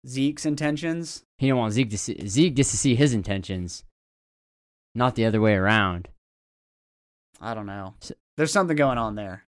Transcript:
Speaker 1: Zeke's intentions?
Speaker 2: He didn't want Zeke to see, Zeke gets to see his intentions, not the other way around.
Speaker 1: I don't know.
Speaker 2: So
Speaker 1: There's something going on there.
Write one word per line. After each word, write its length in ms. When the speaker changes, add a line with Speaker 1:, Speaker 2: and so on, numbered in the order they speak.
Speaker 1:
Zeke's 380
intentions? 760
Speaker 2:
He 80
didn't 100
want 160
Zeke 160
to 80
see, 300
Zeke 280
gets 160
to 60
see 180
his 180
intentions, 720
not 220
the 100
other 160
way 140
around. 540
Speaker 1:
I 140
don't 100
know. 360
Speaker 2:
So 120
Speaker 1:
There's 140
something 260
going 220
on 160
there. 320